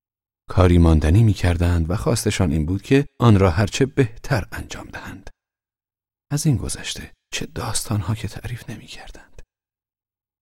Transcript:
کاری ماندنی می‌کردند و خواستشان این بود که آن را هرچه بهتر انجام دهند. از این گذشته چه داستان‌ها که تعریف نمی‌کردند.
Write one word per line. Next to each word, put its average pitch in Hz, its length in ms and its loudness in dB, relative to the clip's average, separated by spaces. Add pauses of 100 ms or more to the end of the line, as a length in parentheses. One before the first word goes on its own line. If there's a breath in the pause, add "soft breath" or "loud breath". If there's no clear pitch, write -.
(500)
کاری 90 280 6
ماندنی 82 460 6
می‌کردند 87 640 0
و 90 60 -2
خواستشان 104 560 -2
این 78 140 0
بود 92 160 -4
که 139 240 2 (140)
آن 110 200 6
را 95 100 4
هرچه 104 360 0
بهتر 120 640 -4
انجام - 360 -14
دهند. - 420 -16 (1000)
از 147 140 -2
این 139 120 2
گذشته - 540 -8 (220)
چه - 120 -6
داستان‌ها 107 720 -6
که 107 120 -10
تعریف - 420 -14
نمی‌کردند. - 720 -18 (1000)